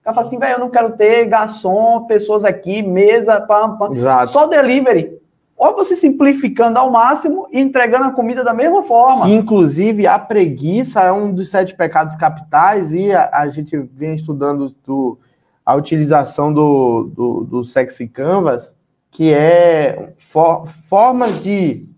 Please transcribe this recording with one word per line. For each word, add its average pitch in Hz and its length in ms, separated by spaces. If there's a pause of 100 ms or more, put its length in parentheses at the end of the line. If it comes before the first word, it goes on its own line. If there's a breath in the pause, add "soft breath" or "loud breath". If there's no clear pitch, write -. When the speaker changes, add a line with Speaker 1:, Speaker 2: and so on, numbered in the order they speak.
Speaker 1:
O - 40
cara 220 100
fala 240 120
assim, 247 120
"Velho, 262 160
eu 247 60
não 247 100
quero 233 260
ter 226 300
garçom, 220 800
pessoas 214 360
aqui, 196 400
mesa, 208 600
pam, 208 340
pam." - 160
Speaker 2:
Exato. 123 400
Speaker 1:
Só 302 140
delivery. 254 720 (380)
Ou 320 180
você 381 220
simplificando 262 800
ao 262 100
máximo 294 600
e 254 100
entregando 262 440
a 269 80
comida 247 320
da 233 100
mesma 339 300
forma. 240 440
Speaker 2:
Inclusive, 208 760
a 196 100
preguiça 190 840
é 180 100
um 202 240
dos 180 160
sete 185 240
pecados 160 400
capitais 165 800
e 196 180
a, 170 200
a 147 180
gente 151 260
vem 139 380
estudando 143 580 (140)
do, 135 320 (480)
a 127 80
utilização 151 800
do, 135 580
do, 120 300
do 123 220
Sexy 127 420
Canvas, 147 680 (340)
que 156 240
é 160 840
for-, 165 480 (200)
formas 233 580
de 190 560